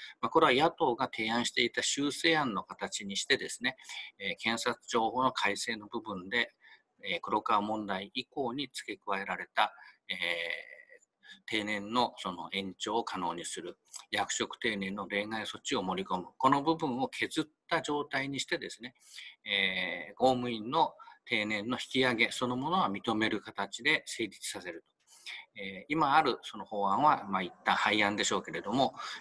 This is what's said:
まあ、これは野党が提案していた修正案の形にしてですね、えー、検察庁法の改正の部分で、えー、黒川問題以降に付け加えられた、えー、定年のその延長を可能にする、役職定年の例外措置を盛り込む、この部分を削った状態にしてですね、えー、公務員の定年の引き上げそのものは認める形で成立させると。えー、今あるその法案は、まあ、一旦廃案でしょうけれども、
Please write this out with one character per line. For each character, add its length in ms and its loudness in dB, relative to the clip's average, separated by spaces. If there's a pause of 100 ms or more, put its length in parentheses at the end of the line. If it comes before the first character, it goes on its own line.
(200)
ま 60 0
あ、 40 -2
こ 100 6
れ 60 8
は 60 8
野 180 6
党 260 2
が 160 0
提 180 -2
案 160 2
し 60 -4
て 120 2
い 60 2
た 120 -2
修 280 0
正 260 2
案 180 0
の 80 -2
形 440 -8
に 100 -6
し 100 -2
て 120 4
で 100 -6
す 140 -10
ね、 140 -2 (420)
え 140 -2
ー、 60 -8
検 240 0
察 240 -2
庁 240 2
法 120 0
の 100 4
改 240 0
正 200 -4
の 100 -12
部 140 -6
分 280 -8
で、 240 0 (520)
え 120 -4
ー、 40 -6
黒 220 0
川 180 4
問 260 -2
題 280 -4
以 120 -6
降 280 -4
に 180 -6
付 240 -10
け 80 -16
加 160 -2
え 40 -6
ら 120 -4
れ 180 -8
た、 180 2 (360)
え 60 -6
ー、 20 -8 (1300)
定 180 -2
年 280 -4
の 260 2
そ 140 -4
の 200 -8
延 240 -4
長 220 -2
を 60 0
可 140 -6
能 160 -2
に 100 -6
す 160 -8
る、 160 -10 (340)
役 220 -2
職 240 -2
定 200 0
年 180 -4
の 140 -6
例 180 0
外 180 -4
措 140 -8
置 180 -4
を 60 0
盛 220 -2
り 40 -10
込 100 0
む、 80 -8 (100)
こ 140 6
の 120 4
部 140 2
分 240 -2
を 80 0
削 340 -2
っ 20 -4 (240)
た 140 0
状 220 -2
態 240 -4
に 120 -4
し 60 -4
て 120 -2
で 120 -8
す 120 -14
ね、 120 -12 (500)
え 680 0
ー、 40 -20
公 140 6
務 200 0
員 200 -4
の 220 2 (320)
定 200 0
年 240 -2
の 80 0
引 240 0
き 20 6
上 120 4
げ 160 2
そ 160 -4
の 100 0
も 140 -2
の 80 2
は 120 2
認 240 -2
め 140 2
る 120 0
形 420 -8
で 240 2
成 220 -4
立 200 -12
さ 120 -8
せ 100 -10
る 180 -12
と。 80 -20 (640)
え 200 -10
ー、 80 -14
今 260 4
あ 80 8
る 200 2
そ 140 -12
の 80 -8
法 240 2
案 140 4
は、 260 6
ま 100 0
あ、 40 2
一 100 -4 (120)
旦 100 6
廃 300 4
案 100 4
で 100 0
し 80 0
ょ 60 2
う 40 -4
け 100 -12
れ 80 -4
ど 120 -6
も、 220 4 (260)